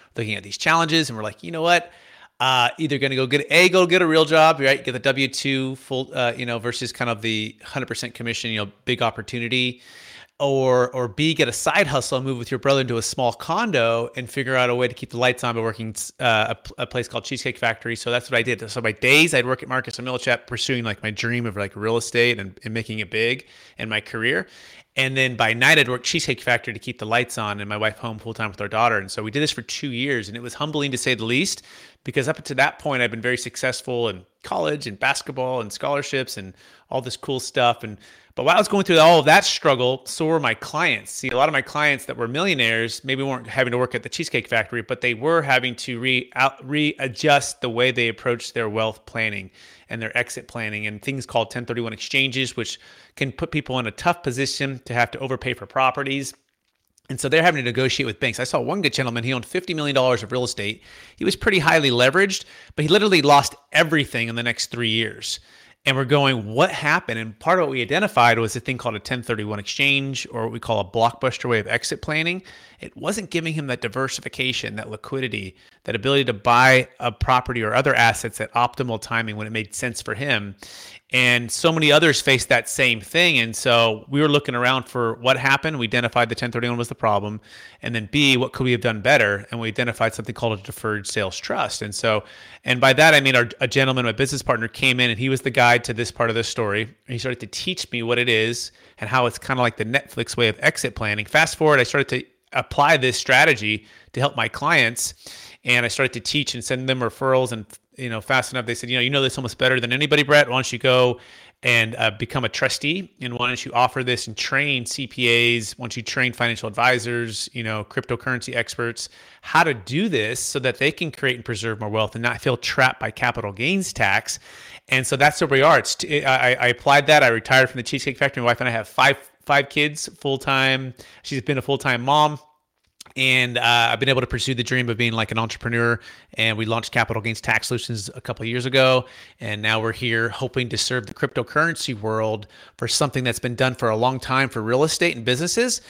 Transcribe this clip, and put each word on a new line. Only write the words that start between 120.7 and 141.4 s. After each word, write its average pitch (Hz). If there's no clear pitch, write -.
they 143
can 156
create 127
and 120
preserve 113
more 107
wealth 107
and 117
not 120
feel 127
trapped -
by 110
capital 117
gains 160
tax?" 104
And 131
so 139
that's 147
where 160
we 135
are. 151
It's -
t-, 147
I, 127
I 127
applied 139
that. 151
I 135
retired 123
from -
the 123
Cheesecake -
Factory. 139
My 120
wife 120
and 127
I 123
have 113
five, 139
five 143
kids 147
full 135
time. 131
She's 135
been 139
a -
full 139
time 127
mom. 151
And, 127
uh, 117
I've 113
been 127
able 131
to 120
pursue 127
the 120
dream 127
of 117
being, 117
like, 113
an 113
entrepreneur. 117
And 110
we 110
launched 113
Capital 113
Gains 110
Tax -
Solutions 113
a 123
couple -
of 113
years 120
ago. 131
And 107
now 110
we're 110
here 113
hoping 123
to 143
serve 127
the -
cryptocurrency 135